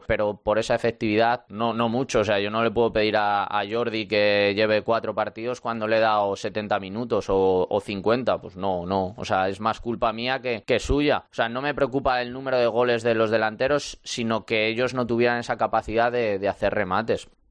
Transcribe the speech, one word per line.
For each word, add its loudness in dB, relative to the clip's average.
Pero 0
por 2
esa 0
efectividad, 2
no, -2
no 0
mucho. 0
O 2
sea, 2
yo -2
no -2
le 0
puedo 2
pedir 2
a, 2
a -2
Jordi -2
que 4
lleve 2
cuatro -2
partidos -4
cuando -4
le 4
he 4
dado 4
setenta -4
minutos -4
o, 4
o 0
cincuenta. -2
Pues -16
no, -4
no. -2
O -10
sea, 0
es -8
más -4
culpa -2
mía -4
que, -4
que 2
suya. 0
O -20
sea, 0
no -6
me -2
preocupa 0
el -6
número -2
de 4
goles 2
de 2
los 2
delanteros, 0
sino -2
que 0
ellos -2
no -2
tuvieran 2
esa -4
capacidad 0
de, 0
de 0
hacer 0
remates. -2